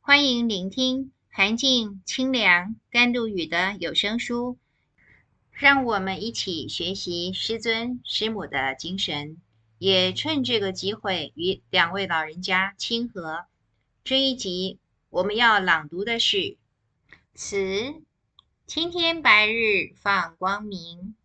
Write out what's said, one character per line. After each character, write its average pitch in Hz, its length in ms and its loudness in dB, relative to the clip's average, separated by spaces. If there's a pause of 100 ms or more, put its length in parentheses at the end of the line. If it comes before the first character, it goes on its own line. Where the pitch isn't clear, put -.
欢 285 280 4
迎 240 200 2
聆 190 220 -2
听 262 400 -2 (180)
韩 202 280 0
静 233 500 0
清 262 260 -2
凉 196 440 4 (120)
甘 240 240 2
露 240 140 0
雨 185 220 -4
的 180 320 -2
有 156 140 -4
声 214 260 0
书， 240 380 -4 (920)
让 277 340 4
我 220 140 2
们 190 240 -4
一 226 80 -4
起 165 380 -6
学 175 260 -4
习 175 380 -4
师 220 260 -4
尊 233 460 -2
师 - 260 -2
母 202 160 -6
的 135 300 -2
精 175 200 -8
神， 156 460 -6 (360)
也 185 340 4
趁 294 320 -2
这 240 160 2
个 196 100 0
机 190 240 -4
会 185 400 -4
与 180 340 -2
两 175 240 4
位 196 140 -2
老 165 160 0
人 160 200 -8
家 190 360 0
亲 233 300 -4
和。 170 380 -8 (580)
这 269 160 2
一 269 160 0
集 190 420 -6 (320)
我 180 140 0
们 208 100 -2
要 226 240 6
朗 175 300 2
读 180 160 -6
的 233 160 -2
是 190 360 0 (800)
词 - 220 -8 (1120)
《青 330 200 -2
天 330 320 0
白 214 280 8
日 214 480 2
放 180 400 0
光 196 260 -2
明》。 202 180 -10 (440)